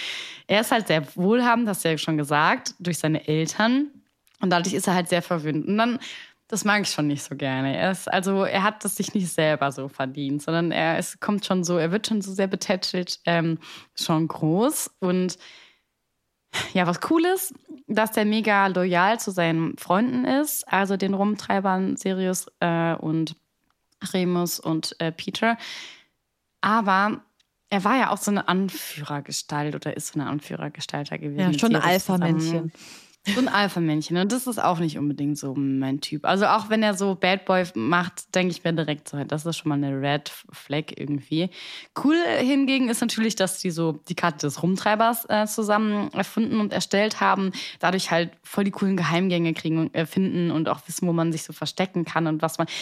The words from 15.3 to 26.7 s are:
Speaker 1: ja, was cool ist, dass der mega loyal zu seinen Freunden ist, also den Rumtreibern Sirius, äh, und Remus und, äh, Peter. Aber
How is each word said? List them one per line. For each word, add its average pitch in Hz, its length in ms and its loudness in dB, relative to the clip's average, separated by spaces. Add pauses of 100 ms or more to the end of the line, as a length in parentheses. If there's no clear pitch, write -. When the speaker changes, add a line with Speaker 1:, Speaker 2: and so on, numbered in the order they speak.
Speaker 1:
ja, 180 140 6
was 170 100 4 (100)
cool 330 160 6
ist, 370 300 2 (320)
dass 214 240 2
der 214 140 2
mega 208 420 4
loyal 185 540 2
zu - 100 -6
seinen 165 480 0
Freunden 247 460 2
ist, 285 420 0
also 196 300 0
den 190 180 0
Rumtreibern 196 840 0
Sirius, 185 500 -2 (120)
äh, 165 360 2
und 160 420 -2 (760)
Remus 175 460 0
und, - 420 -2
äh, 165 120 -2
Peter. 226 440 -2 (1040)
Aber 202 580 2 (500)